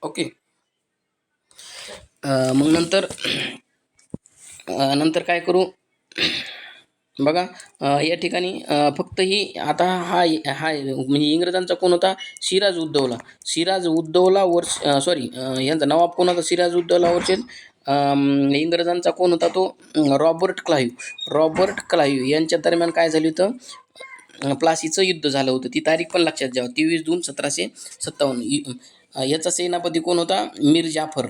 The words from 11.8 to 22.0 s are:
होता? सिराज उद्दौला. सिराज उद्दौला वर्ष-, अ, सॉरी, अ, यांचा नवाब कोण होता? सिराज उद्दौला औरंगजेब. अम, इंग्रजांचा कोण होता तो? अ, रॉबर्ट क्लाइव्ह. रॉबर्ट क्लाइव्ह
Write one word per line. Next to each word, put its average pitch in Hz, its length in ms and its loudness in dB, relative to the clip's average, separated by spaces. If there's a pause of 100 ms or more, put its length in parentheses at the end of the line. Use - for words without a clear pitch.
होता? 185 220 2 (280)
सिराज 190 360 0
उद्दौला. 143 380 0 (300)
सिराज 180 400 -2
उद्दौला 175 580 4
वर्ष-, 175 380 0
अ, 143 180 2
सॉरी, 147 360 -2
अ, 131 240 -6
यांचा 147 260 0
नवाब 165 220 4
कोण 180 200 2
होता? 175 140 0
सिराज 175 340 0
उद्दौला 175 340 2
औरंगजेब. 185 300 0 (460)
अम, 139 680 2
इंग्रजांचा 170 560 0
कोण 180 220 2
होता 170 160 2
तो? 185 280 -2 (200)
अ, - 20 2
रॉबर्ट 165 680 2
क्लाइव्ह. 131 280 2 (400)
रॉबर्ट 160 400 4 (160)
क्लाइव्ह 139 380 2